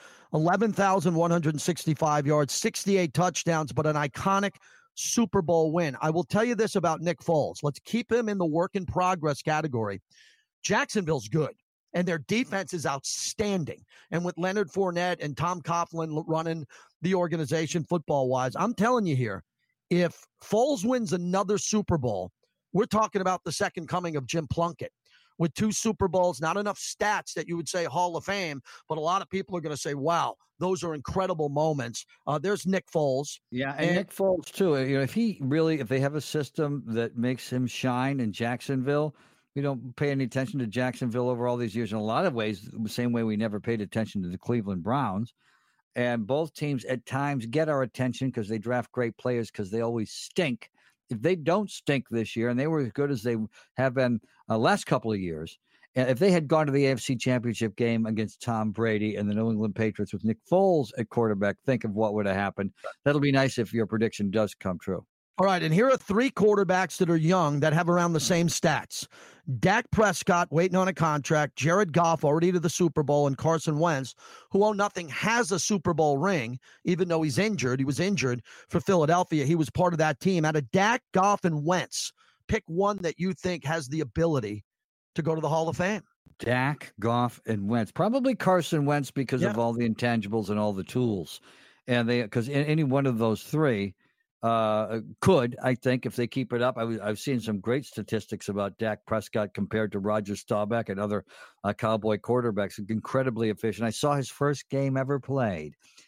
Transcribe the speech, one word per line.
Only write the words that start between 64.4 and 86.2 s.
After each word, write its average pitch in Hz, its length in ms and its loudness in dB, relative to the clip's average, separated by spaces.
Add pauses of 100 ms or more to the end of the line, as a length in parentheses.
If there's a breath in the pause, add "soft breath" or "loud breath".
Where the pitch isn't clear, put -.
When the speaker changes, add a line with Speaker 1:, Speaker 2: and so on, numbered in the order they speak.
Speaker 2:
come 90 240 -4
true. 87 260 -6 (320)
Speaker 1:
All 185 80 2
right, 185 160 2
and 160 120 2
here 233 160 6
are 262 80 4
three 233 340 0
quarterbacks 190 680 2
that 175 120 2
are 170 80 4
young 156 420 4
that 151 140 4
have 170 160 4
around 175 240 4
the 156 80 2
same 170 260 2
stats. - 580 0 (540 loud breath)
Dak 202 320 2
Prescott 180 580 2
waiting 175 280 2
on 185 100 4
a 190 60 0
contract, 151 640 0
Jared 170 340 2
Goff 165 320 2
already 165 300 4
to 180 60 2
the 160 100 0
Super 156 340 0
Bowl, 147 240 4
and 135 100 0
Carson 160 400 0
Wentz, 151 380 0 (360 loud breath)
who, 196 120 4
oh 214 80 4
nothing, 196 380 -2
has 214 420 0
a 180 80 2
Super 180 340 0
Bowl 147 240 4
ring, 139 400 0 (280 soft breath)
even 180 240 0
though 165 120 2
he's 143 160 0
injured. 135 420 0
He 135 60 0
was 139 140 -2
injured 131 440 0 (260 loud breath)
for 175 100 0
Philadelphia. 147 640 2
He 165 100 4
was 160 140 0
part 175 240 2
of 160 40 0
that 156 240 0
team. 180 240 2
Out 156 100 2
of 143 160 -2
Dak, 208 400 2
Goff, 196 320 2
and 151 220 0
Wentz, 170 480 -2 (340 soft breath)
pick 214 200 -2
one 196 320 0
that 170 200 -4
you 180 140 0
think 175 320 -4
has 147 240 -2
the 156 100 -4
ability 127 640 -2 (520)
to 165 60 0
go 160 140 0
to 160 60 -4
the 151 80 -2
Hall 160 180 2
of 156 80 -2
Fame. 190 280 -2 (360)